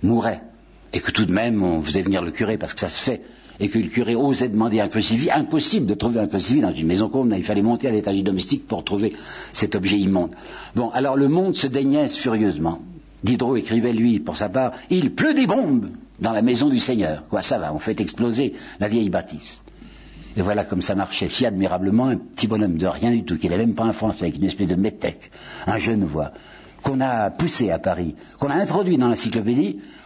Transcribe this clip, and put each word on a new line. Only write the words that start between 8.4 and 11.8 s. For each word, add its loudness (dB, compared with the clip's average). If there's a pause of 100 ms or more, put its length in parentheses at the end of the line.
pour -4
trouver -2 (400)
cet -2
objet 0
immonde. 2 (440)
Bon, 0
alors 0
le 4
monde 2
se -2
déniaise 2